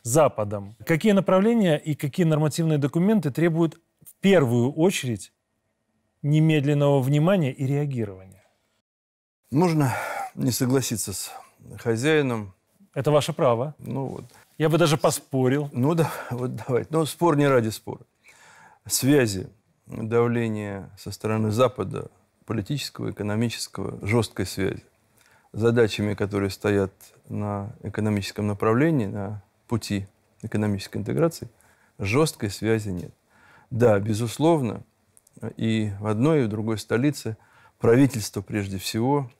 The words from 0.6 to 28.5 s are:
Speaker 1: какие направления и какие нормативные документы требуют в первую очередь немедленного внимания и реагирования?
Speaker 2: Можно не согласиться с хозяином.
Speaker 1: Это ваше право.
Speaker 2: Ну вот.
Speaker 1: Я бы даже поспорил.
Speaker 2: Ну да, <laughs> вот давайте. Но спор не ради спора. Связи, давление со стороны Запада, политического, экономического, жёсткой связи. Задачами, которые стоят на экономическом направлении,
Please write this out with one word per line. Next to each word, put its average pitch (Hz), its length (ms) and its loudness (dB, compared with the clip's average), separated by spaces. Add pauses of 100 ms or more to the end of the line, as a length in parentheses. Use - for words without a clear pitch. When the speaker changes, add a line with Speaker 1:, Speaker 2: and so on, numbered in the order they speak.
Speaker 1:
какие 165 280 2
направления 190 640 2
и 151 160 -4
какие 160 320 0
нормативные 156 520 2
документы 165 520 0
требуют 165 500 0 (240)
в - 160 -20
первую 139 520 4
очередь 151 600 -2 (920)
немедленного 147 800 4
внимания 147 520 2
и 139 140 -4
реагирования? 113 760 -6 (1080)
Speaker 2:
Можно 151 440 2 (400)
не 135 160 -2
согласиться 123 640 -2
с - 180 -10 (480)
хозяином. 120 720 0 (420)
Speaker 1:
Это 147 160 -2
ваше 147 220 2
право. 135 460 0
Speaker 2:
Ну 127 280 -8
вот. - 180 -12 (340)
Speaker 1:
Я 156 100 2
бы 160 100 4
даже 156 180 4
поспорил. 139 760 0
Speaker 2:
Ну 135 220 0
да, 165 160 0 (100)
<laughs> - 100 -14
вот 127 260 -6
давайте. 113 360 -4
Но 160 140 0
спор 165 300 2
не 143 120 4
ради 123 220 4
спора. - 300 -12 (840)
Связи, 120 640 2 (380)
давление 110 1120 -2
со - 120 -12
стороны 110 400 -2
Запада, 104 600 0 (360)
политического, 110 640 -6
экономического, 104 960 -6
жёсткой 107 400 -2
связи. - 360 -6 (720)
Задачами, 107 640 2
которые 98 360 -2
стоят 101 420 0 (360)
на 104 440 -6 (100)
экономическом 104 640 -2
направлении, 113 600 2